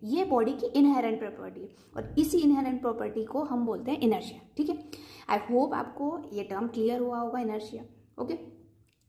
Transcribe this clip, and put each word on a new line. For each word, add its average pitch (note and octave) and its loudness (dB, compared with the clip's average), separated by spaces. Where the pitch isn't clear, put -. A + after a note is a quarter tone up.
ये D4+ 2
body B3+ 2
की F#4 -2
inherent B3+ 6
property F#3 -10
है - -14
और - -8
इसी D#4 4
inherent C4+ 4
property A3+ -2
को C#4 -2
हम B3 0
बोलते A3+ -2
हैं D4+ 0
इनर्शिया। G#3+ 2
ठीक D4+ 0
है, - -2
I G#3+ 2
hope C4+ 4
आपको D4 -4
ये G3+ -4
टर्म G3 -4
clear A#3 0
हुआ A#3+ -2
होगा, A#3+ -4
inertia। G#3+ -6
okay, - -8